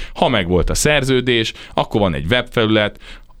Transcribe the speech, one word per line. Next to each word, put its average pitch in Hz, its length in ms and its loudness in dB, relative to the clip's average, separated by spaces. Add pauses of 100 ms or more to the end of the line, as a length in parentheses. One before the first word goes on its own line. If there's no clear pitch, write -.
(140)
ha 170 160 0
megvolt 90 400 2
a 78 40 0
szerződés, 127 800 2 (200)
akkor 131 280 0
van 92 120 2
egy 71 160 -4
webfelület, 110 720 0 (400)